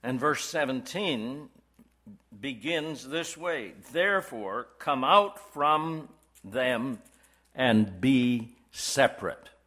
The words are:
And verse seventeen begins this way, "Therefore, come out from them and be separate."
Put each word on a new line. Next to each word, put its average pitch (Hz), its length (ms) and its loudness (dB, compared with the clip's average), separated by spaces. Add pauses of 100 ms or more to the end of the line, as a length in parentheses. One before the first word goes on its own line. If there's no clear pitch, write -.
And 127 180 -4
verse 147 240 0
seventeen 135 1040 -4 (920)
begins 143 680 -6
this 156 300 -8
way, 156 380 -6 (160)
"Therefore, 127 760 -2 (120)
come 135 240 -2
out 202 360 6 (140)
from 156 560 0 (340)
them 123 580 -2 (520)
and 107 480 2
be 123 540 2 (160)
separate." - 800 0 (160)